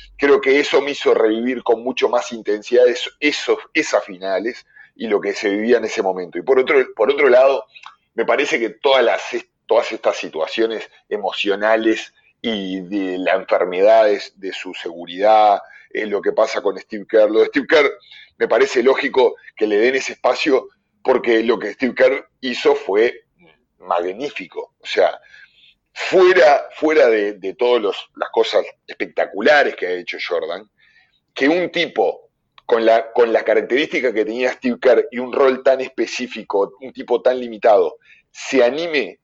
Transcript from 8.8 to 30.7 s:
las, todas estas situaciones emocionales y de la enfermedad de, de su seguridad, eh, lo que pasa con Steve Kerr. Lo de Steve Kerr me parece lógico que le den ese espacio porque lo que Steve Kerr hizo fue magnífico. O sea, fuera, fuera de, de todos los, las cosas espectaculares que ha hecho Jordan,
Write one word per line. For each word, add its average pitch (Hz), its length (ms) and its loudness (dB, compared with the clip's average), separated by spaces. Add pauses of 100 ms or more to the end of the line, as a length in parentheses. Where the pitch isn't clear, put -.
las, 101 200 0 (420)
todas 113 260 0
estas 110 260 -4
situaciones 101 720 -6 (200)
emocionales 104 1040 -2 (260)
y 95 420 -6
de 92 360 -6
la 90 160 -2
enfermedad 95 720 2
de, 101 160 0 (140)
de 95 180 -12
su - 200 -14
seguridad, 95 840 0 (320)
eh, 110 140 -6
lo 101 160 -4
que 101 120 -4
pasa 107 280 -2
con 95 160 -4
Steve 101 320 -14
Kerr. 107 220 4
Lo 110 80 2
de 110 80 4
Steve 139 200 -4
Kerr 147 240 2 (460)
me 113 100 -2
parece 120 360 2
lógico 131 520 2 (200)
que 107 120 -2
le 107 100 0
den 123 180 2
ese 127 180 -6
espacio 127 540 0 (360)
porque 120 400 2
lo 113 140 0
que 101 160 -10
Steve 120 220 -4
Kerr 131 320 2 (140)
hizo 131 340 0
fue 107 460 0 (580)
magnífico. 90 1000 -8
O - 60 -20
sea, - 340 0 (720)
fuera, 175 840 4
fuera 156 320 4
de, 104 260 2
de 95 220 -10
todos 123 260 2
los, - 340 -4
las - 160 -8
cosas 110 340 0 (200)
espectaculares 113 880 0
que 90 120 -8
ha 90 40 -4
hecho 87 340 -8
Jordan, 85 440 -6 (640)